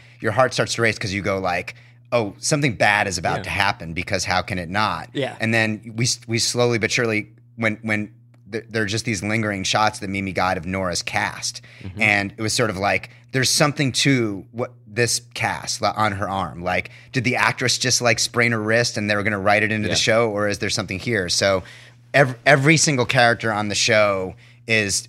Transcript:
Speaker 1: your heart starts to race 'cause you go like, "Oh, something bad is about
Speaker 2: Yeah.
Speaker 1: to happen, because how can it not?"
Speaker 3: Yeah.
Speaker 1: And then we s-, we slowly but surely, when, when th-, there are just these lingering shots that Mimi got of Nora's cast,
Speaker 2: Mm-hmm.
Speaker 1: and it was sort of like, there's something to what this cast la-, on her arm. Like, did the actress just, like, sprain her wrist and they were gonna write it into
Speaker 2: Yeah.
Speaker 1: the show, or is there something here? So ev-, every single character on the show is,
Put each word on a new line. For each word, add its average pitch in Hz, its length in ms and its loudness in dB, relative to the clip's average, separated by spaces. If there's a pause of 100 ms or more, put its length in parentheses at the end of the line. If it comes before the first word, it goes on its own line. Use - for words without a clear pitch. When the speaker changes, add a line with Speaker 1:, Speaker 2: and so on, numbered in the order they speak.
(200)
Speaker 1:
your 107 140 -2
heart 127 200 2
starts - 220 -2
to 117 60 -2
race 113 180 2
'cause 95 140 -4
you 101 80 -2
go 98 180 0
like, 90 360 -4 (360)
"Oh, 110 280 0
something 143 360 0
bad 104 320 4
is 87 100 -4
about 92 200 -2
Speaker 2:
Yeah. 92 60 -6
Speaker 1:
to 95 80 -8
happen, 92 420 -2
because 87 320 -4
how 92 160 0
can 95 180 -6
it 85 100 -8
not?" 98 440 -2
Speaker 3:
Yeah. 131 260 -6
Speaker 1:
And 110 140 0
then 110 420 -2
we 117 100 -2
s-, - 220 -4
we 113 120 -2
slowly 120 380 0
but 117 140 -2
surely, 113 380 -2 (260)
when, 110 280 -2
when 107 280 -2 (400)
th-, 110 180 -8
there 110 140 -2
are - 20 0
just 104 200 -4
these 98 180 -4
lingering 107 400 -2
shots 107 360 0
that 98 100 -8
Mimi 98 240 -4
got 92 240 0
of 85 80 -8
Nora's 92 360 -4
cast, - 600 -6 (200)
Speaker 2:
Mm-hmm. 101 200 -12
Speaker 1:
and 101 360 2
it 113 40 -12
was 107 100 -2
sort 113 180 0
of 92 80 -6
like, 95 340 0 (200)
there's 127 180 0
something 143 440 2
to 113 580 2
what 113 220 -6 (120)
this 113 360 0 (120)
cast 98 480 -4
la-, 101 160 2
on 107 140 2
her 98 180 -4
arm. 87 320 -4
Like, 90 300 -2 (220)
did 127 100 0
the 120 120 2
actress 113 440 2
just, 127 200 0
like, 117 200 2
sprain 117 320 2
her 113 100 0
wrist 113 340 2
and 104 140 -2
they 104 60 2
were 101 80 0
gonna 104 160 -2
write 104 240 4
it 104 80 0
into 107 160 -2
Speaker 2:
Yeah. 110 80 0
Speaker 1:
the - 40 0
show, 113 300 4
or 104 180 0
is 101 120 -2
there 101 100 -2
something 92 300 -4
here? 101 300 -2
So 98 340 2 (500)
ev-, 131 320 4
every 143 320 6
single 127 300 2
character 117 440 4
on 104 180 -2
the 98 60 -4
show 101 600 2 (320)
is, 107 420 0